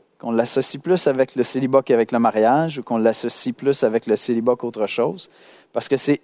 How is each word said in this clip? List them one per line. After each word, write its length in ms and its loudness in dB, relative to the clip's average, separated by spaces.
qu'on 140 -6
l'associe 500 -2
plus 240 0
avec 280 0
le 80 0
célibat 380 2
qu'avec 320 2
le 60 2
mariage, 600 2
ou 40 -10
qu'on 160 -4
l'associe 560 0
plus 300 0
avec 220 2
le 120 2
célibat 360 0
qu'autre 320 -6
chose, 440 -4
parce 160 -4
que 80 2
c'est 280 0